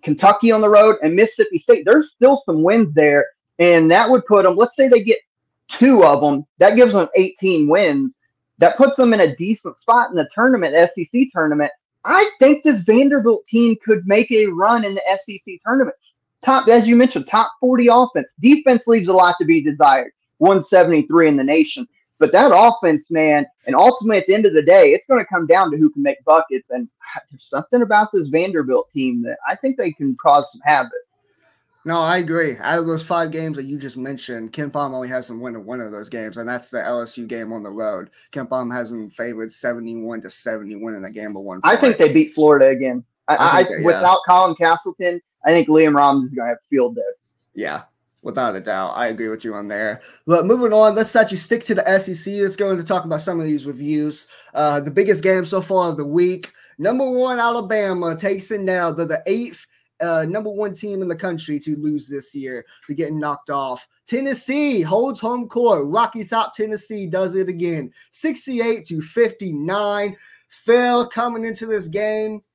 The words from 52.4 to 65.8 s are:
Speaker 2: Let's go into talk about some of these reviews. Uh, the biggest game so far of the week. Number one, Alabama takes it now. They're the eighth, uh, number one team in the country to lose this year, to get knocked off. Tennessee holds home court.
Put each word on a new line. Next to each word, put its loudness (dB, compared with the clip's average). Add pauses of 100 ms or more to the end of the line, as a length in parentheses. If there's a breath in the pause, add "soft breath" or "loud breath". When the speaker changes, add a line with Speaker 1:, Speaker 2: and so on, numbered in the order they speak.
Speaker 2:
Let's -4
go -4
into -4
talk -4
about -6
some -6
of -6
these -6
reviews. -8 (260 soft breath)
Uh, 0
the -8
biggest 0
game 2
so -4
far -2
of -8
the -8
week. -2 (260 soft breath)
Number -2
one, -2
Alabama -4
takes -6
it -6
now. -2
They're -6
the -6
eighth, -6 (340)
uh, -2
number -8
one -8
team -10
in -6
the -6
country -10
to -8
lose -8
this -14
year, -12 (240 soft breath)
to -10
get -8
knocked -8
off. -8 (180)
Tennessee -4
holds -2
home -8
court. 0